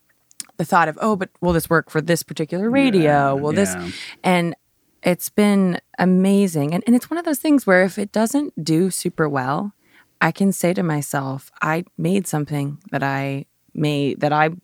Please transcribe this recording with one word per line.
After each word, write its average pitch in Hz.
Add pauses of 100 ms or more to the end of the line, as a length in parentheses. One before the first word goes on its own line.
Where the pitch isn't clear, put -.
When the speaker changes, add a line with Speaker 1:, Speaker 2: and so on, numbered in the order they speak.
(560)
Speaker 1:
the 175
thought 170
of, 151
"Oh, 220
but 185 (140)
will 175
this 165
work 160
for 156
this 160
particular 175
radio? 254
Speaker 2:
Yeah, 143
Speaker 1:
Will 143
this?" 185
Speaker 2:
yeah. 175 (340)
Speaker 1:
And 175 (480)
it's 180
been 196 (200)
amazing. 185
And, 180
and 240
it's -
one 320
of 349
those 311
things 294
where 185
if 185
it 202
doesn't 226
do 160
super 165
well, 143 (480)
I 165
can 196
say 175
to 196
myself, 143 (100)
"I 160 (140)
made 175
something 147 (140)
that 143
I 139 (300)
made, 143
that 147
I 156 (140)